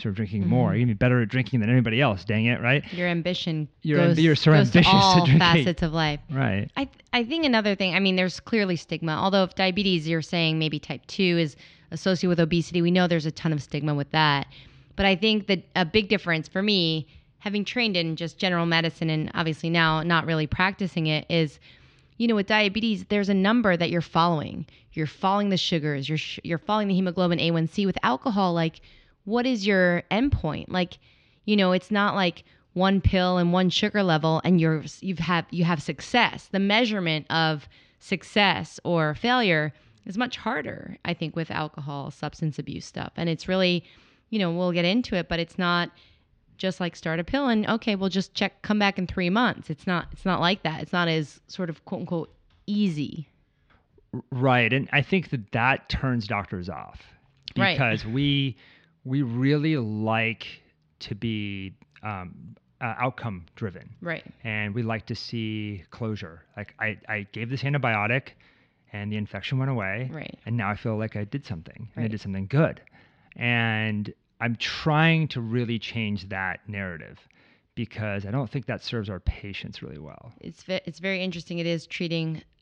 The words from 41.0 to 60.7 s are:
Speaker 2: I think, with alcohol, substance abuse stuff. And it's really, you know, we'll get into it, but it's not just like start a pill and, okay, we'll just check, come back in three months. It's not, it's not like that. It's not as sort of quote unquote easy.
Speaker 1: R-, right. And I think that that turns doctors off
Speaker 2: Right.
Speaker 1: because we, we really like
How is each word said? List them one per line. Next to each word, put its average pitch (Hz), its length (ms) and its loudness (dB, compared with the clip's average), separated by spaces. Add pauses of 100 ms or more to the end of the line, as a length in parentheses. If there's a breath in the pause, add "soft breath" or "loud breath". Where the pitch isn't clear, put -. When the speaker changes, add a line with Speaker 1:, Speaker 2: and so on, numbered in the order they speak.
Speaker 2:
I 175 100 -2
think, 165 220 -6
with 160 160 -6
alcohol, 143 580 -8
substance 151 480 -6
abuse - 260 -10
stuff. - 320 -10
And 170 140 -2
it's 160 180 -6
really, 185 360 2 (440 soft breath)
you 220 120 -2
know, 175 100 0
we'll 175 220 0
get 170 120 0
into 208 300 0
it, 170 140 -2
but 170 100 -2
it's 170 180 -6
not 175 340 0 (680 soft breath)
just 190 220 -4
like 175 160 -6
start 165 240 -4
a 175 40 -4
pill 277 240 -2
and, 214 200 2
okay, 220 260 0
we'll 190 160 0
just 185 240 -2
check, - 280 -4
come 208 160 0
back 196 200 2
in 180 80 -2
three 180 240 0
months. 208 400 0
It's - 160 -10
not, 175 240 -2
it's - 140 -12
not 180 160 0
like 180 240 0
that. 160 180 -6
It's 160 100 -12
not 175 160 2
as 160 380 -2
sort 180 240 -8
of - 140 -12
quote 226 160 -8
unquote 170 340 -6 (320)
easy. 175 600 -2 (840)
Speaker 1:
R-, 123 180 -8
right. 123 400 4
And 135 220 0
I 143 80 4
think 185 300 0
that 110 220 -8
that 123 360 0
turns 123 380 -2
doctors 101 420 -6
off 65 320 -12 (560)
Speaker 2:
Right. 190 220 2
Speaker 1:
because 110 260 0
we, 139 520 0 (480 soft breath)
we 135 180 -2
really 143 560 2
like 110 680 -2 (520)